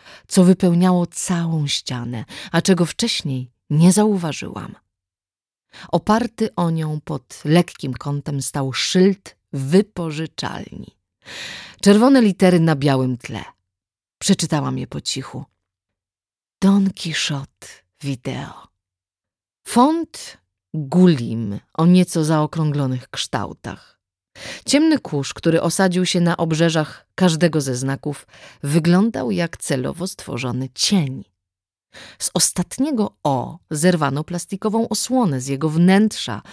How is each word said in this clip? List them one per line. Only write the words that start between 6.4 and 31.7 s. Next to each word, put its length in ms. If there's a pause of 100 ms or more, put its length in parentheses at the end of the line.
o 160
nią 300
pod 440
lekkim 500
kątem 480
stał 300
szyld 640 (160)
wypożyczalni. 1400 (840)
Czerwone 420
litery 380
na 160
białym 420
tle. 260 (760)
Przeczytałam 600
je 80
po 140
cichu. 440 (1160)
Don 280 (120)
Quixote 640 (340)
Wideo. 680 (1000)
Font 680 (360)
Gulim 840 (140)
o 120
nieco 380
zaokrąglonych 840
kształtach. 920 (680)
Ciemny 320
kurz, 360
który 280
osadził 440
się 140
na 160
obrzeżach 760
każdego 460
ze 160
znaków, 500 (360)
wyglądał 680
jak 260
celowo 500
stworzony 680
cień. 500 (920)